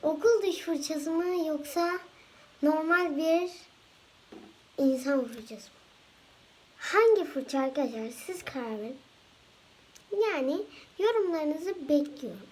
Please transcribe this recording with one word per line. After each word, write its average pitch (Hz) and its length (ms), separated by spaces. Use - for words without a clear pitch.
Okul 392 400
diş 381 160
fırçası 311 520
mı 349 380
yoksa 339 500
normal 311 540
bir 330 340
insan 262 460
fırçası 226 440
mı? - 80
Hangi 427 460
fırça 269 360
arkadaşlar? 247 480
Siz 370 180
karar 226 360
verin. 247 180
Yani 330 400
yorumlarınızı 349 920
bekliyorum. 262 640